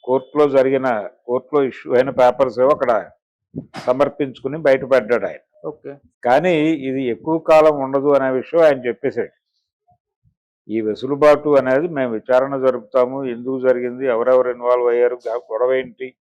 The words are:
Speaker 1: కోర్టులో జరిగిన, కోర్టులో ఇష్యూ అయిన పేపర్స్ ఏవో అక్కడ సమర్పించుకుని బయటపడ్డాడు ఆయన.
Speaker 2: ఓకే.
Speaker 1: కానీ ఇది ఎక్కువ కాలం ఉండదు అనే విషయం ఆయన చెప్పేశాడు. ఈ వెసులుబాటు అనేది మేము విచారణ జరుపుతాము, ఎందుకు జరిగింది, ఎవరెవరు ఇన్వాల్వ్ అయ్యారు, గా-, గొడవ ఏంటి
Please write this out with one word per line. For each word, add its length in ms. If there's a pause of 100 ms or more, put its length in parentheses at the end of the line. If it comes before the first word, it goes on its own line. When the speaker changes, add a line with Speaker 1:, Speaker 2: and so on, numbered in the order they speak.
Speaker 1:
కోర్టులో 460
జరిగిన, 600 (160)
కోర్టులో 380
ఇష్యూ 300
అయిన 160
పేపర్స్ 500
ఏవో 100
అక్కడ 400 (760)
సమర్పించుకుని 720
బయటపడ్డాడు 680
ఆయన. 420
Speaker 2:
ఓకే. 280 (300)
Speaker 1:
కానీ 300 (160)
ఇది 320
ఎక్కువ 360
కాలం 440
ఉండదు 300
అనే 180
విషయం 300
ఆయన 260
చెప్పేశాడు. 440 (1400)
ఈ 100
వెసులుబాటు 680
అనేది 380
మేము 260
విచారణ 520
జరుపుతాము, 600
ఎందుకు 420
జరిగింది, 400
ఎవరెవరు 420
ఇన్వాల్వ్ 380
అయ్యారు, 400
గా-, 100
గొడవ 360
ఏంటి 500